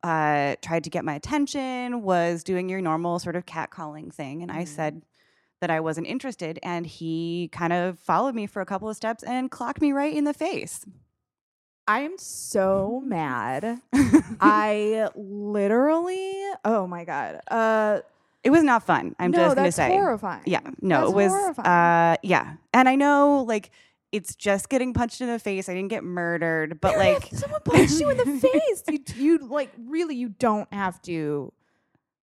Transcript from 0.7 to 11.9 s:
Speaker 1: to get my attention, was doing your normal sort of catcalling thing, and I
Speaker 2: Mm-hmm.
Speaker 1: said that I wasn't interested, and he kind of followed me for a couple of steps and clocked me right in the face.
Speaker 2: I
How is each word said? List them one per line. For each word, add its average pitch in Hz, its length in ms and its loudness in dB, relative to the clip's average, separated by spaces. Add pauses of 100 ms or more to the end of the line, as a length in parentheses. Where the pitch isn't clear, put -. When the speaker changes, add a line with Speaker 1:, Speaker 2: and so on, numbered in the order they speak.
Speaker 1:
to 170 60 -10
get - 160 -6
my 156 100 -4
attention, 254 880 -4
was 175 420 0
doing 185 240 -2
your 185 140 -4
normal 170 380 -2
sort 175 180 -6
of 175 80 -8
catcalling 156 680 -12
thing, 147 300 -12
and 175 80 -10
I 165 140 -6
Speaker 2:
Mm-hmm. 151 100 -14
Speaker 1:
said 156 260 -4 (600)
that - 100 -2
I 156 80 0
wasn't 160 280 -4
interested, 196 540 -8
and 175 240 -6
he 165 680 -6
kind 170 180 -2
of 175 280 -2
followed 226 360 0
me 208 120 -6
for 202 140 -8
a 185 40 -6
couple 196 240 -8
of 214 80 -10
steps 226 260 -6
and 254 260 -4
clocked 247 320 -8
me 294 120 2
right 285 200 -2
in 294 120 0
the 294 80 0
face. - 520 -8 (1000)
Speaker 2:
I 214 140 0